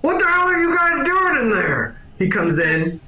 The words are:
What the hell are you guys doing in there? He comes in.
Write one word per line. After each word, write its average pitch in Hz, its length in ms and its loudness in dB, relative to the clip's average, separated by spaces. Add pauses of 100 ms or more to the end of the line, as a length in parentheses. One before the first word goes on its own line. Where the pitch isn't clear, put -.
What 359 180 0
the 359 80 2
hell 349 200 2
are 359 140 0
you 339 140 0
guys 339 300 0
doing 359 360 2
in 233 100 0
there? 170 500 -4 (180)
He 185 100 0
comes 170 300 0
in. 160 500 -2